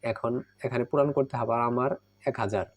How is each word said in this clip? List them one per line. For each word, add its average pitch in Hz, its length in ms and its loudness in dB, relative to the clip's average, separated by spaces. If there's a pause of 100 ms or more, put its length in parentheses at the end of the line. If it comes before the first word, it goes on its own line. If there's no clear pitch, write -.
এখন 117 400 -2 (220)
এখানে 123 200 0
পূরণ 143 280 2
করতে 139 260 0
হবে 113 160 0
আমার 120 380 2 (340)
এক 135 140 -2
হাজার 101 260 0 (120)